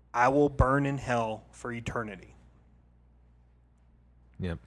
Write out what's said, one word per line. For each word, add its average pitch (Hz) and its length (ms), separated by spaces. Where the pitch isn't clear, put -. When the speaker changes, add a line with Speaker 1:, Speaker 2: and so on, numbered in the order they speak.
Speaker 1:
I 143 160
will 147 200
burn 135 360
in 139 120
hell 113 540
for - 220
eternity." 113 600
Speaker 2:
Yep. 87 280